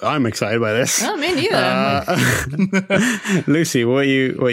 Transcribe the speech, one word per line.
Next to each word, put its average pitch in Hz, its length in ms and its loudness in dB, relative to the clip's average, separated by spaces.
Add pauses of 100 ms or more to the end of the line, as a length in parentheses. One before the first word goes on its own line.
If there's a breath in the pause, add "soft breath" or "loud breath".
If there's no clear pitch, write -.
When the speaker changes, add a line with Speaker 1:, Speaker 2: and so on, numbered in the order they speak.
Speaker 1:
I'm 135 240 0
excited 110 340 -2
by 107 120 0
this. - 300 0
Speaker 2:
Oh, 370 140 -2
me 320 160 -2
neither. 349 220 0
Speaker 1:
Uh, 151 1900 0
<laughs> - 20 -4
Lucy, 143 380 2
what 127 140 2
are 139 40 2
you, 135 340 2
what 127 160 0